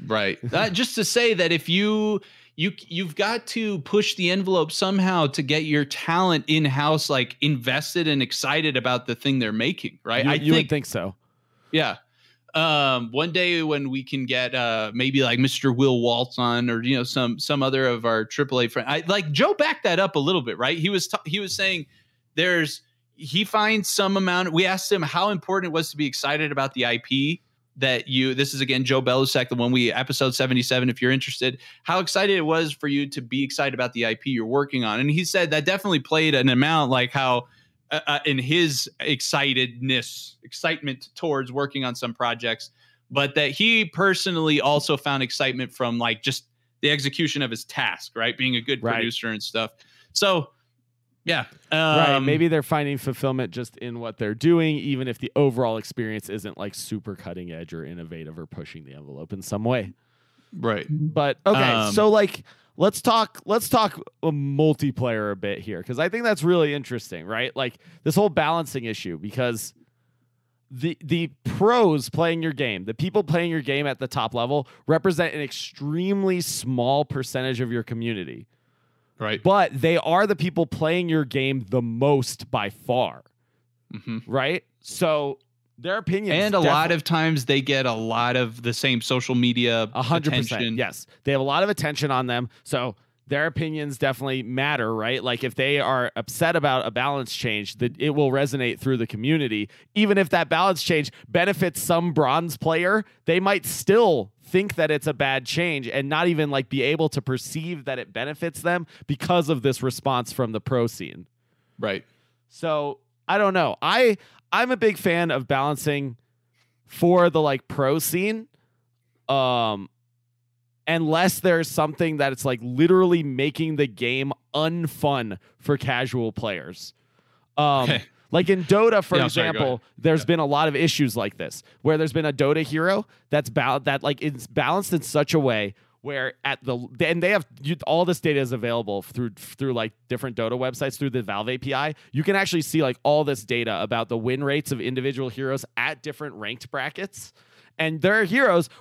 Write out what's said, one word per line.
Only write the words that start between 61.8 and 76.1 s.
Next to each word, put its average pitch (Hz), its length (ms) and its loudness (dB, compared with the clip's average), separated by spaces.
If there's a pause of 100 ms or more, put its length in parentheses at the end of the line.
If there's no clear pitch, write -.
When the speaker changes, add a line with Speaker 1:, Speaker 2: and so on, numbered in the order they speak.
Speaker 2:
so, 214 160 6
like, 208 320 2 (340)
let's 190 240 2
talk, 226 460 0
let's 214 240 0
talk 220 280 2 (240)
a 160 80 0
multiplayer 139 1000 0
a 98 40 -6
bit 101 240 -6
here, 90 220 -8
'cause 123 160 -8
I 165 120 0
think 233 140 -4
that's 202 180 0
really 160 320 4
interesting, 113 500 -8
right? 110 320 -4
Like, 127 220 -4 (240)
this 156 120 0
whole 208 140 6
balancing 151 560 0
issue, 98 320 -6
because 113 560 -4 (960)
the, 131 320 -6
the 165 260 -2 (160)
pros 196 640 2
playing 165 320 0
your 160 100 -2
game, 117 320 -4
the 110 100 -6
people 185 300 0
playing 170 260 0
your 160 120 -2
game 139 240 -2
at 131 120 -4
the 131 100 -6
top 120 260 -2
level, 127 340 -2 (180)
represent 160 480 2
an 151 60 -6
extremely 180 1000 -2